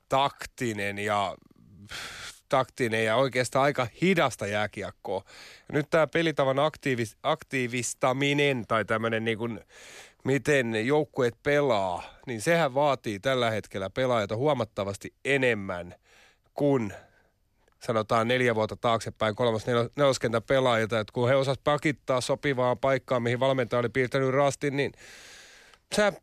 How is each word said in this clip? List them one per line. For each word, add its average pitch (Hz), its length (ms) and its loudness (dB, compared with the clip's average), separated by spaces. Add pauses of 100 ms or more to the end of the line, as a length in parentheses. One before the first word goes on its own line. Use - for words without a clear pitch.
taktinen 110 880 -2
ja, 104 380 -2 (1120)
taktinen 117 560 0
ja 110 120 2
oikeastaan 127 480 2
aika 139 220 0 (160)
hidasta 160 440 2
jääkiekkoa. 101 760 -4 (460)
Ja - 40 -14
nyt 147 180 -2
tää 160 160 4
pelitavan 147 500 0
aktiivis-, 135 680 -2
aktiivistaminen 135 1500 0
tai 110 160 2
tämmönen 113 400 -2
niin 113 140 -2
kuin, 113 220 -6 (640)
miten 123 640 2
joukkueet 139 560 0
pelaa, 110 600 0 (240)
niin 117 140 -6
sehän 160 340 2
vaatii 131 440 0
tällä 123 320 0
hetkellä 98 400 -6
pelaajilta 113 460 0
huomattavasti 113 760 -4 (120)
enemmän 101 720 0 (600)
kuin 135 380 2 (840)
sanotaan 113 500 0
neljä 123 260 2
vuotta 107 220 -2
taaksepäin 110 580 -2
kolmas 113 320 0
nelo-, 117 300 0
neloskentän 123 460 2
pelaajilta, 117 580 2
että 104 120 -8
kun 123 160 0
he 131 60 4
osas 135 300 0
pakittaa 143 560 0
sopivaan 127 580 0
paikkaan, 131 440 0
mihin 120 180 0
valmentaja 131 400 0
oli 120 80 0
piirtänyt 131 420 0
rastin, 139 460 0
niin 131 160 -2 (1040)
sä 208 180 4 (100)